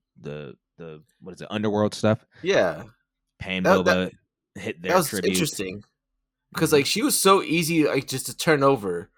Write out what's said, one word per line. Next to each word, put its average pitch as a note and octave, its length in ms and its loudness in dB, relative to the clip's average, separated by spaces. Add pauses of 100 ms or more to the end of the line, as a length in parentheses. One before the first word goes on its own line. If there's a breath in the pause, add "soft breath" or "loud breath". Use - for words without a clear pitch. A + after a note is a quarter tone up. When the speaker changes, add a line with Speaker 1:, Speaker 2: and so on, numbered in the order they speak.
(200)
Speaker 1:
the, D2 340 -14 (240)
the, D#2 240 -18 (180)
what F#2 140 -18
is - 80 -20
it, - 80 -16
underworld G#2+ 440 0
stuff. G#2+ 300 0 (180 soft breath)
Speaker 2:
Yeah. A2 420 0 (540)
Speaker 1:
Paying F#2 260 -4
Speaker 2:
That, F#2 140 4
Speaker 1:
Boba F#2 60 0
Speaker 2:
that, F2+ 280 2 (500)
Speaker 1:
hit C#3 200 -10
Speaker 2:
that F#3 60 -6
Speaker 1:
their F3+ 80 4
Speaker 2:
was F3+ 120 2
Speaker 1:
tribute. F#2+ 240 -2
Speaker 2:
interesting. G2 520 -4 (720)
'Cause, D#3+ 140 0
Speaker 1:
Mm-hmm. D3+ 80 4
Speaker 2:
like, C#3 100 4
she G3+ 160 -2
was C#4 160 0
so G3 240 4
easy, D#3+ 440 0
like, C3 200 -2
just C3 200 -6
to B2 100 -12
turn D3+ 260 2
over. G2+ 560 0